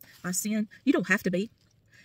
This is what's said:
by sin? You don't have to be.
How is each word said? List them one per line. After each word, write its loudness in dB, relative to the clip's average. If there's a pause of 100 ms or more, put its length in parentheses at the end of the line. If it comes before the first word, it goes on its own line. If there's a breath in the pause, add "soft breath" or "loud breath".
(240 loud breath)
by -6
sin? -2 (160 loud breath)
You 4
don't 0
have 2
to 0
be. -2 (540 soft breath)